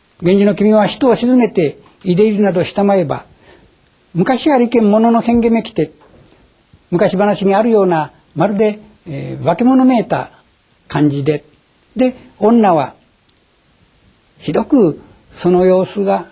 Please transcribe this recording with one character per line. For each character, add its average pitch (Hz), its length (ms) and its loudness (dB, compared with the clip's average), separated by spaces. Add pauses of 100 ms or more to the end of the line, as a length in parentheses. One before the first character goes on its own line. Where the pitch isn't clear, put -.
(220)
源 196 220 2
氏 - 20 2
の 202 80 2
君 208 180 0
は 214 140 2
人 - 220 -2
を 226 80 2
沈 247 200 0
め 233 140 2
て 151 280 -4 (260)
い 180 100 0
で 208 120 2
入 214 120 0
り 208 40 0
な 196 100 2
ど 170 120 -2
し - 80 -8
た 202 120 -2
ま 202 100 2
え 185 100 0
ば、 131 200 -6 (920)
昔 240 380 0
あ 269 60 2
り 240 100 0
け 240 100 -2
ん 214 120 2
も 214 100 2
の 233 100 2
の 233 100 0
変 233 220 0
化 226 80 0
め 226 120 0
き - 100 -14
て、 156 180 -4 (1000)
昔 180 260 0
話 202 280 -2
に 196 100 0
あ 208 80 2
る 233 80 -2
よ 214 120 2
う 190 40 0
な、 160 260 -2 (240)
ま 170 100 0
る 202 100 -4
で、 208 220 -2 (280)
え 139 340 -12
ー、 123 40 -10
化 165 120 0
け 233 80 -2
物 254 200 4
め 254 160 2
い 185 40 -2
た 131 260 -6 (560)
感 147 240 0
じ 139 140 -6
で、 147 200 -2 (520)
で、 254 180 0 (240)
女 214 340 2
は、 143 220 -2 (1400)
ひ - 140 -8
ど 214 120 -2
く 220 380 0 (300)
そ - 180 -4
の 180 140 2
様 185 200 2
子 202 200 -6
が、 190 280 -4